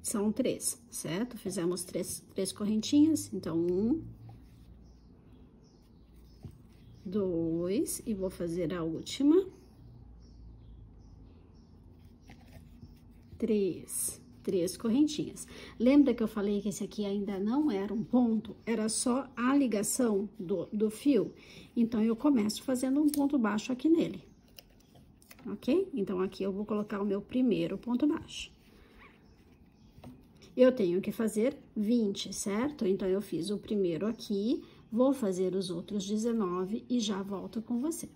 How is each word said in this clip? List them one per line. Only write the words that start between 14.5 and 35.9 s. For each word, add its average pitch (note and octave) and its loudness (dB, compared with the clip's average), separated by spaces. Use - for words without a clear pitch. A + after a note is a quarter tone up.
correntinhas. A#3+ 0
Lembra C4 8
que - 0
eu G#3+ 2
falei G3+ -2
que G#3 -2
esse G3 -4
aqui G3+ -6
ainda G3+ -2
não B3 2
era G3 -2
um A3 -2
ponto? A3+ 2
Era A3 0
só B3 0
a B3 2
ligação A3 2
do, F3+ -4
do G#3+ 0
fio? A#3 2
Então, A3+ 2
eu A3+ 4
começo A3+ 2
fazendo C4 0
um D4 4
ponto C#4+ 2
baixo G#3+ 0
aqui B3+ 0
nele, D#4 2
ok? C4+ 0
Então, F#3+ -2
aqui F#3+ -4
eu G3 -2
vou G3 -6
colocar G#3 -4
o G#3 0
meu G3+ 0
primeiro G3+ 0
ponto B3 0
baixo. - -4
Eu B3+ 10
tenho F#3+ 2
que G#3 -4
fazer A3 0
vinte, G#3 0
certo? G#3+ -2
Então, F#3+ 0
eu F#3+ 0
fiz E3+ -6
o G3+ -2
primeiro F#3 -2
aqui, A3 -2
vou B3+ 4
fazer F#3+ 0
os F#3+ -4
outros F#3 -4